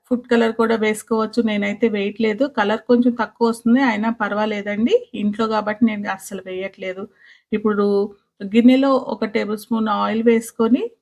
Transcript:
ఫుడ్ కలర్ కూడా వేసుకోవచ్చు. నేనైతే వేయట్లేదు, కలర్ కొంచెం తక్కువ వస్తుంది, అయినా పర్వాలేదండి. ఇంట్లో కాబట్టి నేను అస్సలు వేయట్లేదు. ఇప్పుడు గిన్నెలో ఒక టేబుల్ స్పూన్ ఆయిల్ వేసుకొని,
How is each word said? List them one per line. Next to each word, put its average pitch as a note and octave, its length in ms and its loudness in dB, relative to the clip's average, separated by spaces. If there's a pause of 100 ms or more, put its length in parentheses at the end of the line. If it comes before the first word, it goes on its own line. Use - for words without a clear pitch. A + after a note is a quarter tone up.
ఫుడ్ B3 240 -4
కలర్ A#3 260 2
కూడా A3+ 220 2
వేసుకోవచ్చు. G#3+ 680 -2
నేనైతే G#3 460 0
వేయట్లేదు, G#3 560 -2 (100)
కలర్ G#3+ 300 0
కొంచెం B3 300 4
తక్కువ A#3 340 -2
వస్తుంది, A#3 340 2
అయినా A3+ 320 0
పర్వాలేదండి. G#3 840 -2 (180)
ఇంట్లో G#3 340 -2
కాబట్టి G#3+ 360 -4
నేను G#3 260 0
అస్సలు F#3+ 340 -10
వేయట్లేదు. F#3+ 600 -10 (480)
ఇప్పుడు G#3 340 0 (540)
గిన్నెలో A#3+ 500 4 (180)
ఒక - 160 -6
టేబుల్ G#3+ 340 -4
స్పూన్ A3 320 -4
ఆయిల్ G#3 340 -2
వేసుకొని, A#3 580 2 (200)